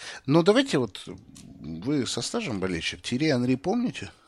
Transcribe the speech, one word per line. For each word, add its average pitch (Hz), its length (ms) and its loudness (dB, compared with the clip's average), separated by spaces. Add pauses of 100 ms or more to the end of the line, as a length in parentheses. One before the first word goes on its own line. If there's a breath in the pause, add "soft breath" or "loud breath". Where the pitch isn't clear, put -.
(260 loud breath)
Ну, 160 180 6
давайте 214 340 4
вот, - 280 -4 (560)
вы 104 440 -2
со - 160 -2
стажем 151 380 -4
болельщик, 87 420 -2
Тири 147 280 0
Анри 127 260 4
помните? 196 560 -2 (160)